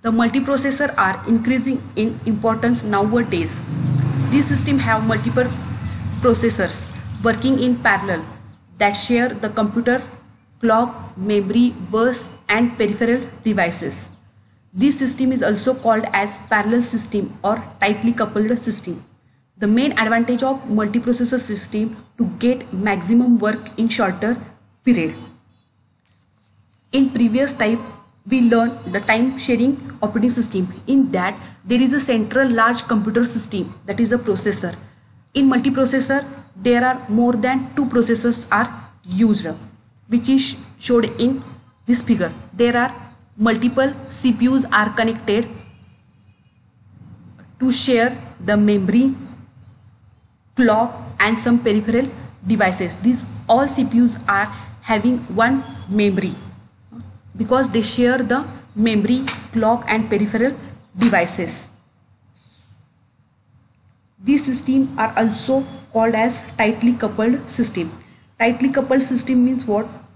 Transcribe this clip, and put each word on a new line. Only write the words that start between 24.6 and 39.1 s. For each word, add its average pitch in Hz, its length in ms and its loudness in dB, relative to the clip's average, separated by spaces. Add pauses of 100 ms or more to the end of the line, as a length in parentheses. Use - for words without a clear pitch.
period. 175 280 2 (1800)
In 269 160 4
previous 240 440 0
type, 226 260 0 (480)
we 262 140 2
learned 233 520 2
the 196 60 -2
time 226 380 0
sharing 254 640 0
operating 233 280 0
system. 214 380 -2 (200)
In 269 240 2
that, 185 240 -2 (300)
there 240 160 2
is 262 120 4
a 294 60 2
central 254 500 2
large 233 380 2
computer 220 380 2
system, - 480 -4 (120)
that 196 140 -6
is 226 120 2
a 247 60 2
processor. 196 580 -2 (580)
In 269 160 4
multiprocessor, 262 760 2 (300)
there 240 300 2
are 254 240 0
more 240 240 4
than 254 420 -2
two 285 100 0
processors 233 640 0
are 208 180 2 (380)
used, 196 400 2 (600)